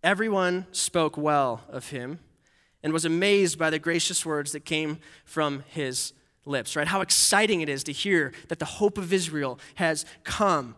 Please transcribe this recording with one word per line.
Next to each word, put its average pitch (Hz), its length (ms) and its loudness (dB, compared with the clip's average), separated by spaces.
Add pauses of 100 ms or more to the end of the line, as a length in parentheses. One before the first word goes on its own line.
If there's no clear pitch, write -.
"Everyone 185 680 2
spoke - 440 0
well 143 520 2
of - 220 -10
him 135 280 -10 (640)
and 156 100 -2
was 160 120 0
amazed 175 540 4
by 160 120 2
the 156 80 -2
gracious 165 480 -2
words 147 260 -4
that 151 120 -10
came 156 340 -2 (260)
from 143 440 -4
his 131 440 -4 (320)
lips," 139 320 -4
right? 151 120 0
How 190 120 0
exciting 202 640 4
it 151 80 -2
is 135 140 -4
to 147 80 -6
hear 160 400 0 (160)
that 165 100 -6
the 151 80 -6
hope 208 320 0
of 180 140 -2
Israel 156 460 -2 (180)
has 160 280 0 (200)
come. 151 540 0